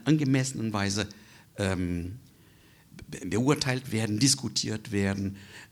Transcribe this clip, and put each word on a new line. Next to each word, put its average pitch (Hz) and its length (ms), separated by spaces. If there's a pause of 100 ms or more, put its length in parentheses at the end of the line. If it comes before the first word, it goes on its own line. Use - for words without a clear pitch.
angemessenen 131 680
Weise, 101 360 (500)
ähm, 90 640 (880)
be-, - 160
beurteilt 123 680
werden, 110 280
diskutiert 113 720
werden, 98 460 (340)